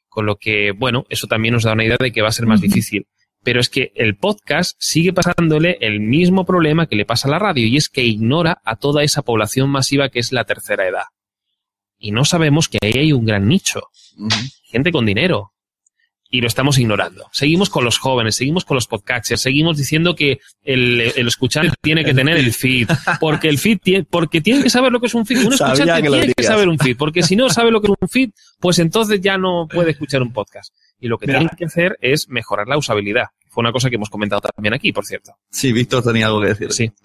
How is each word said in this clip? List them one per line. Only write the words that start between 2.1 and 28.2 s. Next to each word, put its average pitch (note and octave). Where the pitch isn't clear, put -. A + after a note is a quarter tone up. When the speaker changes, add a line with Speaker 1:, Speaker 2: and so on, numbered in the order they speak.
Speaker 1:
que A2+
va G#2+
a -
ser A#2
más A2
Speaker 2:
Ujú. F#2+
Speaker 1:
difícil. G#2
Pero A#2+
es A#2+
que B2+
el A2
podcast F3
sigue E3
pasándole E3+
el G#2+
mismo F3
problema E3
que -
le G#2
pasa A#2
a C#3
la D#3
radio, E3
y A#2
es D3+
que -
ignora B2+
a A2+
toda C#3+
esa C#3+
población A2+
masiva C#3
que B2
es A#2+
la B2
tercera G2+
edad. F#2+
Y G#2+
no A2+
sabemos D#3+
que -
ahí G#2
hay D3+
un B2
gran G2+
nicho. -
Speaker 3:
Ujú. G#2
Speaker 1:
Gente D3+
con B2+
dinero. A2
Y B2
lo A#2+
estamos C3
ignorando. G2
Seguimos E3
con C3+
los A#2
jóvenes, A#2+
seguimos D3+
con -
los B2+
podcasters, A#2
seguimos D3
diciendo E3
que C#3+
el, B2
el A#2+
escuchante D3+
Speaker 3:
<laughs> -
Speaker 1:
tiene D#3+
que D3
Speaker 3:
El C#3+
Speaker 1:
tener C#3+
el B2+
Speaker 3:
feed. B2+
Speaker 1:
feed, F3
porque D#3
el C#3+
feed G#3
tie-, F#3
porque E3+
tiene B3
que A#3+
saber B3
lo A#3+
que A#3+
es A3
un A#3
feed. B3
Un B3+
Speaker 3:
Sabía -
Speaker 1:
escuchante D#3
Speaker 3:
que -
lo C#3+
Speaker 1:
tiene -
que -
Speaker 3:
dirías. A3
Speaker 1:
saber G#3
un D#3
feed, B2+
porque D3+
si F3
no B3+
sabe A#3
lo A#3
que G#3
es -
un F#3
feed, B3+